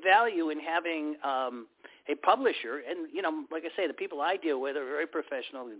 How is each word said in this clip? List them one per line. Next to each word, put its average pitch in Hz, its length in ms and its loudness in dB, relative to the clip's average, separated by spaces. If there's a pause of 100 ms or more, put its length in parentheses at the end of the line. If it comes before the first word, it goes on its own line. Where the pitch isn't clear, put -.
value 190 480 6
in 151 80 -2
having, 160 640 -2
um, 127 440 -2 (420)
a 151 60 0
publisher, 185 640 2
and, 160 340 -6
you 196 80 -4
know, 156 280 -2
like 160 140 -4
I 165 140 -6
say, 185 100 2
the 135 60 -4
people 180 260 -6
I 165 160 2
deal 156 240 0
with 135 160 -2
are 143 80 -2
very 147 240 -2
professional, 131 640 -6 (100)